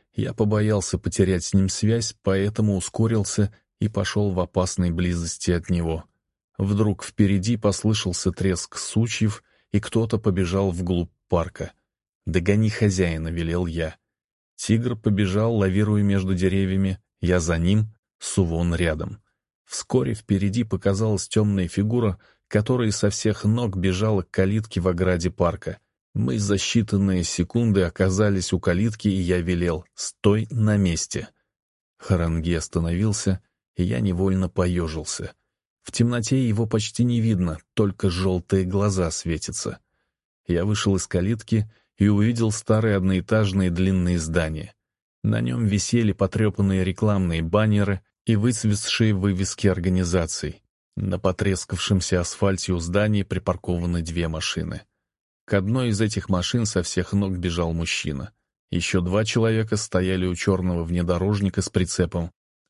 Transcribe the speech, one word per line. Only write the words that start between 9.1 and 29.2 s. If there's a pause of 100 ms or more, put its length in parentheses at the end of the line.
и
кто-то
побежал
вглубь (160)
парка. (520)
«Догони
хозяина»,
велел
я. (640)
Тигр
побежал,
лавируя
между
деревьями, (240)
я
за
ним, (240)
Сувон
рядом. (420)
Вскоре
впереди
показалась
темная
фигура, (280)
которая
со
всех
ног
бежала
к
калитке
в
ограде
парка. (340)
Мы
за
считанные
секунды
оказались
у
калитки,
и